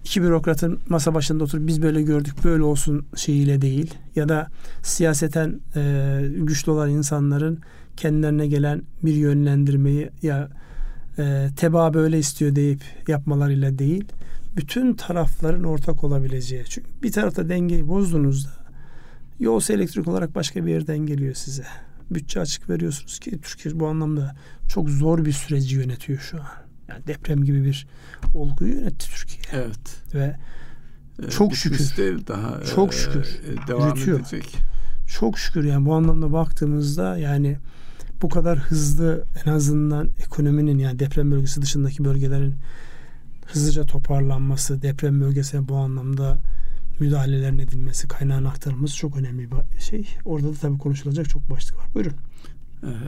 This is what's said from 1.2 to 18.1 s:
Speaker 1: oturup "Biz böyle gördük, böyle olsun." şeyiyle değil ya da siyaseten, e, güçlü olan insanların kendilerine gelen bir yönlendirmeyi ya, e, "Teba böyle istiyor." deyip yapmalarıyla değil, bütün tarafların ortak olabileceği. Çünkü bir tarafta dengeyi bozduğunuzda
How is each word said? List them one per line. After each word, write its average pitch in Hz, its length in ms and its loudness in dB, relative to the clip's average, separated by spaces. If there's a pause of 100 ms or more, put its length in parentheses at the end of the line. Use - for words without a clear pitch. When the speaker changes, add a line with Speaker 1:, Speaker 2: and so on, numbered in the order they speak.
Speaker 1:
oturup 151 220 -2
"Biz 160 160 2
böyle 156 200 2
gördük, 147 320 0 (100)
böyle 165 180 4
olsun." 147 440 0 (100)
şeyiyle 143 460 2
değil 139 320 -2 (200)
ya 151 140 0
da 156 180 0 (360)
siyaseten, 160 800 0 (160)
e, 139 460 0 (140)
güçlü 156 360 0
olan 151 180 0
insanların 147 680 0 (380)
kendilerine 151 500 0
gelen 147 360 0 (220)
bir 160 100 2
yönlendirmeyi 143 960 2 (120)
ya, 143 260 -2 (680)
e, 139 380 0
"Teba 165 380 2
böyle 160 240 2
istiyor." 143 380 0
deyip 143 260 0 (260)
yapmalarıyla 139 720 0
değil, 160 260 0 (520)
bütün 247 380 0
tarafların 170 680 2
ortak 160 400 2
olabileceği. 131 640 0
Çünkü - 200 -8 (140)
bir 233 100 -2
tarafta 190 360 -2
dengeyi 170 400 2
bozduğunuzda 147 600 2 (880)